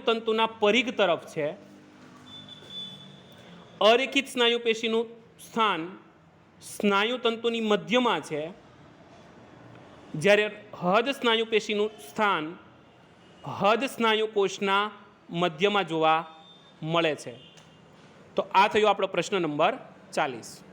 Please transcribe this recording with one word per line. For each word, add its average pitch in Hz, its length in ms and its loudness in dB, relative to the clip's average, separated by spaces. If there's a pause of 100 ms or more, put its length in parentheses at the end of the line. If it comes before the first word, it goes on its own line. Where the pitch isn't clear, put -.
તંતુના 226 420 0 (120)
પરિઘ 220 360 4
તરફ 175 360 2
છે, 147 140 -2 (2250)
અરેખિત 262 520 2
સ્નાયુ 233 260 2
પેશીનું 226 460 -2 (340)
સ્થાન 202 420 -2 (800)
સ્નાયુ 208 560 0
તંતુની 226 540 -2
મધ્યમાં 202 580 2
છે, 147 120 -6 (1800)
જ્યારે 208 220 6 (360)
હૃદ 202 260 2 (120)
સ્નાયુ 226 340 0
પેશીનું 208 360 0 (180)
સ્થાન 190 380 0 (1120)
હૃદ 220 380 0
સ્નાયુ 220 320 0 (100)
કોષના 196 460 0 (580)
મધ્યમાં 180 480 2
જોવા 160 320 2 (600)
મળે 160 340 2
છે. 127 180 -14 (1000)
તો - 60 0 (120)
આ 196 160 6
થયો 208 200 4
આપણો 196 180 2
પ્રશ્ન 185 320 -2
નંબર 160 340 2 (380)
ચાલીસ. 131 380 -4 (240)